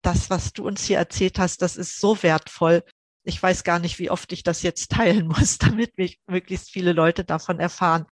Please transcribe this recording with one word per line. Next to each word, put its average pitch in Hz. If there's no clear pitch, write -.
Das, -
was -
du 208
uns 196
hier 196
erzählt -
hast, 185
das 175
ist -
so 208
wertvoll. 170
Ich -
weiß 185
gar 175
nicht, 170
wie 175
oft -
ich -
das 170
jetzt -
teilen 208
<laughs> -
muss, 160
damit 233
mich 180
möglichst 185
viele 175
Leute 170
davon 160
erfahren. 165